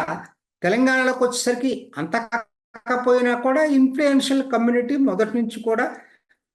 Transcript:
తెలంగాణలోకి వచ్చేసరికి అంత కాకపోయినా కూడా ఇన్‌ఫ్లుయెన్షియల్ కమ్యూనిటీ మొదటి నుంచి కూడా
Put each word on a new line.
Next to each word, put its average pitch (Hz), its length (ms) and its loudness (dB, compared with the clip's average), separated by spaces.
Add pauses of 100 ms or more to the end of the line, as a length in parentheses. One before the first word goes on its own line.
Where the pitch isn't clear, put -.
(640)
తెలంగాణలోకి 262 640 2
వచ్చేసరికి 240 480 -2 (240)
అంత 151 200 -4 (580)
కాకపోయినా 247 640 0
కూడా 262 320 0
ఇన్‌ఫ్లుయెన్షియల్ 269 800 2
కమ్యూనిటీ 240 540 0
మొదటి 214 340 0
నుంచి 226 240 -2
కూడా 226 260 0 (680)